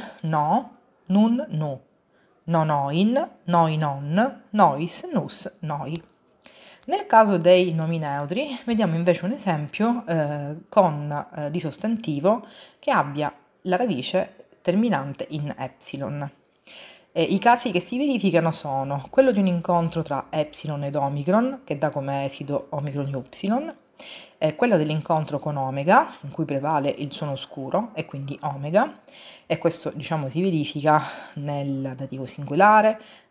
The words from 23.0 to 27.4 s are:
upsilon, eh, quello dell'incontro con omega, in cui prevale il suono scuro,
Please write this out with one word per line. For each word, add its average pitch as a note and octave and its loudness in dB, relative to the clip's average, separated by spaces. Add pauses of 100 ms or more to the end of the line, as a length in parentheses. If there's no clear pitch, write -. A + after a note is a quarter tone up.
upsilon, A3+ -4 (640)
eh, D#3 0
quello A#3 2
dell'incontro D3+ 0
con D3 -4
omega, C#3 2
in C#3 -12
cui D#3 -4
prevale C#3+ 0
il C#3 -4
suono C#3+ -6
scuro, D#3 -4